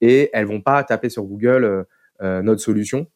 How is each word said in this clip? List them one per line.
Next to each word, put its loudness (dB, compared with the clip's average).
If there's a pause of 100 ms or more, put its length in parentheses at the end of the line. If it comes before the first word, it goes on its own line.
et 4
elles -2
vont -6
pas 2
taper -4
sur -8
Google, 0
euh, -2 (400)
euh, -2
notre 0
solution, -2